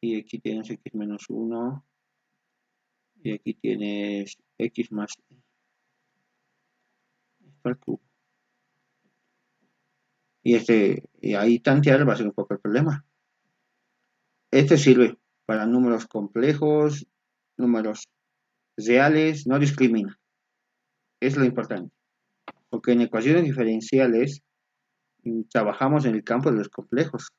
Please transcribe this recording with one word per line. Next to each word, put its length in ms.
Y 180
aquí 180
tienes 320
X 240
menos 360
uno. 540
Y 100
aquí 220
tienes 800
X 360
más 220
Y. 60
Esto 220
al 100
cubo. 220
Y 100
este, 560
y 120
ahí 240
tantear 500
va 60
a 40
ser 100
un 60
poco 200
el 60
problema. 440
Este 260
sirve 400
para 180
números 400
complejos, 1000
números 500
reales, 680
no 100
discrimina. 640
Es 160
lo 100
importante. 500
Porque 220
en 100
ecuaciones 420
diferenciales, 1000
mm, 260
trabajamos 560
en 80
el 100
campo 280
de 60
los 120
complejos. 680